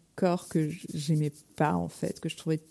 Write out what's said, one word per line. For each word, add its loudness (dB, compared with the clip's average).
corps 2
que 2
j-, -8
j'aimais 2
pas, 2
en 0
fait, -4
que -6
je -6
trouvais -2